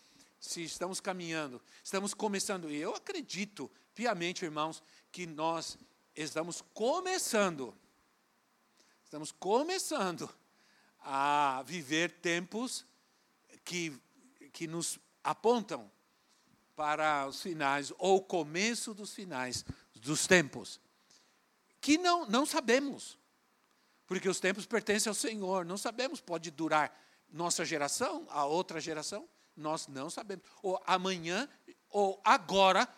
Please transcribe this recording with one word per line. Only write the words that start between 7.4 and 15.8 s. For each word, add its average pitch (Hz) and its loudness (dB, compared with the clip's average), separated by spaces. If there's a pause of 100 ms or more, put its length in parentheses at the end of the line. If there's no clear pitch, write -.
estamos 151 -12
começando 233 0 (720)
a 139 2
viver 160 -2
tempos 180 -4 (800)
que, 170 -4 (560)
que 165 -8
nos 165 -6 (260)
apontam 165 0 (840)